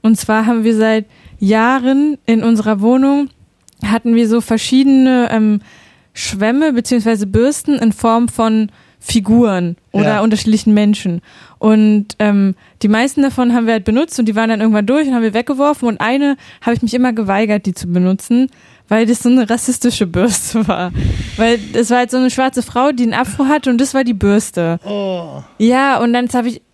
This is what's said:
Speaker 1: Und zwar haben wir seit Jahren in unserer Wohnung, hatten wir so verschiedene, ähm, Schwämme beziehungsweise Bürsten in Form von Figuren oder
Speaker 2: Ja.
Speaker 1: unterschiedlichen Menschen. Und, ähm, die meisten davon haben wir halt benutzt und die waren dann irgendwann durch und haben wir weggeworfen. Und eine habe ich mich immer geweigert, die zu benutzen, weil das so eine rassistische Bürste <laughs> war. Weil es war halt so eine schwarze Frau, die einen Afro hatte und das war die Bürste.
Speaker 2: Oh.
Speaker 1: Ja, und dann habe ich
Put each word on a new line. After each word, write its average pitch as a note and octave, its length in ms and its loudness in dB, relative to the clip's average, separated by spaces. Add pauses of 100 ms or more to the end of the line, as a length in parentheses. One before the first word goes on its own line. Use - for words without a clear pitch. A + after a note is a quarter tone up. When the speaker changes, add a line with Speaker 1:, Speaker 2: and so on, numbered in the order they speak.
Speaker 1:
Und A3 140 4
zwar A3 280 -2
haben A3+ 180 0
wir A3+ 120 2
seit A3 300 0 (320)
Jahren B3+ 880 2
in A3+ 160 2
unserer G#3+ 380 0
Wohnung, C4 480 2 (560)
hatten A3+ 320 0
wir A#3 120 2
so A3+ 120 2
verschiedene, B3+ 880 2
ähm, G#3+ 300 2 (520)
Schwämme B3 600 -2
beziehungsweise A3+ 560 0
Bürsten B3+ 500 0
in A3+ 140 2
Form A#3 360 0
von A3 440 -2 (260)
Figuren G3 760 0 (160)
oder G3+ 120 0 (100)
Speaker 2:
Ja. G#3 60 0
Speaker 1:
unterschiedlichen G#3+ 540 0
Menschen. G#3 460 0 (380)
Und, G#3+ 500 2 (100)
ähm, G3+ 360 2 (280)
die G#3+ 60 2
meisten A#3+ 340 0
davon B3+ 300 0
haben A#3 140 0
wir A3+ 80 0
halt G#3+ 100 -4
benutzt C4 340 -2
und A#3+ 80 0
die G#3+ 80 -2
waren A3+ 140 0
dann A3 120 -2
irgendwann G#3+ 260 2
durch C#4+ 220 0
und C4 60 0
haben A#3 80 0
wir A3 120 -2
weggeworfen. C4 540 -2
Und A3 120 -4
eine C#4 360 0 (260)
habe A#3 140 0
ich - 60 -4
mich A#3 120 -4
immer B3 180 2
geweigert, G#3 540 -2
die F#3 80 -4
zu - 140 -10
benutzen, F#3+ 600 0 (400)
weil A3+ 180 2
das A#3 160 0
so A#3+ 60 0
eine B3 220 2
rassistische A#3+ 560 -2
Bürste F#3+ 640 -2
<laughs> - 0 -
war. F3+ 240 -4 (440)
Weil A3+ 220 2 (160)
es A3+ 160 -2
war B3 80 2
halt B3 120 -2
so B3+ 60 -4
eine B3+ 140 2
schwarze C4 320 -2
Frau, C4 300 -2
die B3 120 -2
einen A3+ 100 -2
Afro B3+ 320 -2
hatte C#4+ 240 0
und A#3+ 100 0
das C4+ 140 -2
war C4+ 100 0
die A#3+ 100 -2
Bürste. F#3 680 -2
Speaker 2:
Oh. F3+ 580 -8 (160)
Speaker 1:
Ja, B3+ 400 2
und A#3 140 0
dann B3 200 -2
habe A#3+ 160 -2
ich A3+ 140 -10 (120)